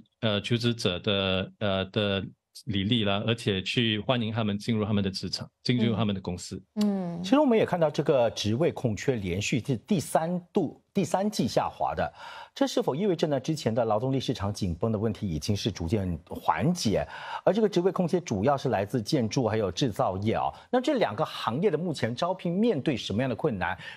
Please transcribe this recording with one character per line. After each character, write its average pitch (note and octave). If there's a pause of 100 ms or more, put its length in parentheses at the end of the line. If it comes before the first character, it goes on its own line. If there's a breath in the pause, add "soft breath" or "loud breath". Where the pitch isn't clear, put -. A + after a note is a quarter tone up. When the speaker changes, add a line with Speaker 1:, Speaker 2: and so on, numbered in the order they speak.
(200)
Speaker 1:
呃， G#2
求 A#2+
职 A#2
者 G2
的， F#2+
呃， F#2+
的 G2 (440)
履 G2
历 A2+
啦， G2+
而 A2+
且 G2
去 A2+
欢 B2
迎 A2
他 A2+
们 G#2
进 A2+
入 G#2+
他 G#2
们 G2+
的 G2
职 F#2+
场， - (120)
进 B2
入 A2+
他 A2+
们 G2+
的 G2
公 F2+
司。 F#2+ (120)
Speaker 2:
嗯。 G3
嗯。 E3+
Speaker 3:
其 F#3
实 C4
我 D4+
们 A#3
也 F#3
看 F3+
到 D#3
这 D#3
个 C3+
职 G#2
位 C#3+
空 A2+
缺 B2+
连 F#2
续 -
是 C#3
第 G#3
三 E3+ (140)
度， - (100)
第 G3+
三 G3
季 E3
下 A2+
滑 D2
的。 E2 (420 loud breath)
这 C#4
是 B3+
否 D#3+
意 E3+
味 F#3+
着 F3
呢， C#3+
之 D#3+
前 C3+
的 A#2+
劳 A2
动 C3
力 C3+
市 C3+
场 G2+
紧 F#2
绷 A2+
的 A2
问 A2+
题 G#2+
已 D#2
经 G#2
是 G2+
逐 E2+
渐 F#2 (120)
缓 E2
解？ F#2+ (400 loud breath)
而 E3+
这 G3+
个 G#3+
职 F3+
位 F#3
空 F3+
缺 F3
主 G2+
要 C#3
是 C3+
来 G#2
自 A#2+
建 A#2+
筑 A#2+
还 G#2
有 G2+
制 C3+
造 G2+
业 G#2
啊。 C#2 (180 loud breath)
那 B3+
这 D4
两 C#3
个 D3+
行 -
业 G#3
的 D3+
目 E3
前 A#2
招 F3
聘 F#3
面 G3+
对 B2
什 -
么 G2+
样 C3+
的 A#2+
困 A2+
难？ F2 (200 loud breath)